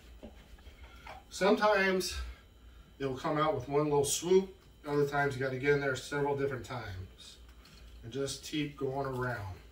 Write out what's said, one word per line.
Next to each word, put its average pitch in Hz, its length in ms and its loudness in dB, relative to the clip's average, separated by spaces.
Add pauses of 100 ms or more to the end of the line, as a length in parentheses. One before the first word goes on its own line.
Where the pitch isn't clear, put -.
(1300)
Sometimes 190 840 4 (840)
it'll 131 180 -2
come 151 220 0
out 147 160 2
with 127 140 -6
one 143 160 4
little 143 200 4
swoop. 190 500 4 (320)
Other 143 200 2
times 143 280 0
you 123 100 -6
gotta 127 140 -2
get 147 120 2
in 147 100 4
there 139 160 0
several 143 400 -2
different 131 280 -2
times 101 720 -12 (680)
and 117 80 -12
just 135 320 -4
keep 147 320 -4
going 135 300 -2
around. 123 480 -4 (180)